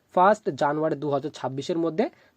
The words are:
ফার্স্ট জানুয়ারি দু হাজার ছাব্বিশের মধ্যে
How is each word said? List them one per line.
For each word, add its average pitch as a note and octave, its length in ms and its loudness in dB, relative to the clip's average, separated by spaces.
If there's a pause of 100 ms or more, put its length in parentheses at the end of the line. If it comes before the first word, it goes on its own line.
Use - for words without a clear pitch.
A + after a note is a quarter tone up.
(140)
ফার্স্ট F#3+ 300 4 (180)
জানুয়ারি D3+ 400 0
দু D3+ 120 -4
হাজার C#3+ 240 -2
ছাব্বিশের C3+ 460 -6
মধ্যে E3 200 0 (320)